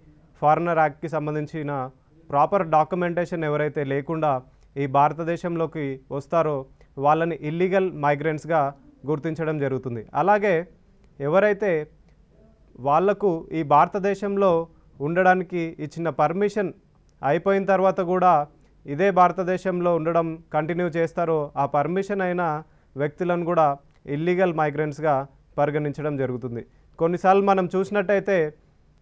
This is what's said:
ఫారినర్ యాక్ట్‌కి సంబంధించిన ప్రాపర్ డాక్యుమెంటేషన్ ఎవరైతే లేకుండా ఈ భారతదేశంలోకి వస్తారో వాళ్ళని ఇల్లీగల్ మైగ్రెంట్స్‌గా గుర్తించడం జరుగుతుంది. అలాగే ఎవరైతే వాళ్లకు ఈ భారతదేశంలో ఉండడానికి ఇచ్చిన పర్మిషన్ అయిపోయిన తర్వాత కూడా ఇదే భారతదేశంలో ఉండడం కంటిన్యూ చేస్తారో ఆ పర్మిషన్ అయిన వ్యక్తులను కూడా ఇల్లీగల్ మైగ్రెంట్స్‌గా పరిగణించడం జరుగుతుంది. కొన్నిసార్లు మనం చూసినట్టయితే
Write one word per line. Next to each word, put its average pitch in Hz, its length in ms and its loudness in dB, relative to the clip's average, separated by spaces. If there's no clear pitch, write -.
ఫారినర్ 160 400 4
యాక్ట్‌కి 151 260 -2
సంబంధించిన 151 640 -4
ప్రాపర్ 160 380 2
డాక్యుమెంటేషన్ 170 760 0
ఎవరైతే 147 400 -2
లేకుండా 147 480 -2
ఈ 139 100 -2
భారతదేశంలోకి 160 1000 0
వస్తారో 151 460 -2
వాళ్ళని 156 460 2
ఇల్లీగల్ 180 460 0
మైగ్రెంట్స్‌గా 151 600 0
గుర్తించడం 156 520 -4
జరుగుతుంది. 127 440 -4
అలాగే 196 400 2
ఎవరైతే 196 520 2
వాళ్లకు 185 520 2
ఈ 160 120 -4
భారతదేశంలో 196 880 2
ఉండడానికి 180 640 2
ఇచ్చిన 160 320 -6
పర్మిషన్ 190 600 0
అయిపోయిన 175 420 2
తర్వాత 190 360 2
కూడా 180 320 2
ఇదే 151 240 0
భారతదేశంలో 180 840 2
ఉండడం 165 320 0
కంటిన్యూ 165 380 -2
చేస్తారో 165 500 0
ఆ 139 100 0
పర్మిషన్ 185 560 -2
అయిన 180 200 -2
వ్యక్తులను 175 480 -2
కూడా 165 220 2
ఇల్లీగల్ 175 480 0
మైగ్రెంట్స్‌గా 151 600 -2
పరిగణించడం 147 600 -2
జరుగుతుంది. 123 460 -4
కొన్నిసార్లు 185 460 4
మనం 190 220 4
చూసినట్టయితే 190 720 0